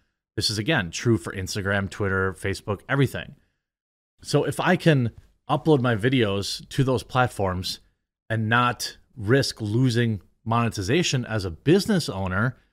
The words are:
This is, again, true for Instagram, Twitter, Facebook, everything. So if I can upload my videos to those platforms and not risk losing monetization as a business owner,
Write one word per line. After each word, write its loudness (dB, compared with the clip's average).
This -2
is, -4
again, -2
true 2
for -6
Instagram, -2
Twitter, -2
Facebook, -6
everything. -2
So 0
if -4
I 2
can 2
upload 2
my 2
videos 0
to 0
those 0
platforms -2
and -2
not 0
risk 0
losing 0
monetization 0
as -4
a -6
business 2
owner, -2